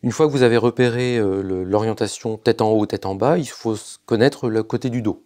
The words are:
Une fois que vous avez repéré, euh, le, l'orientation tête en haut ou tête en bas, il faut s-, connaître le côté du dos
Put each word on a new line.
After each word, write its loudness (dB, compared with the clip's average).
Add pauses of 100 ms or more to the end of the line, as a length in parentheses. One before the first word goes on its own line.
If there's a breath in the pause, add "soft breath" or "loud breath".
Une 0
fois 2
que 0
vous 2
avez 6
repéré, 2
euh, 0
le, -4
l'orientation -2
tête 2
en 2
haut 4
ou 0
tête -6
en -4
bas, 2
il -4
faut -6
s-, -14
connaître 0
le -2
côté -6
du -4
dos -4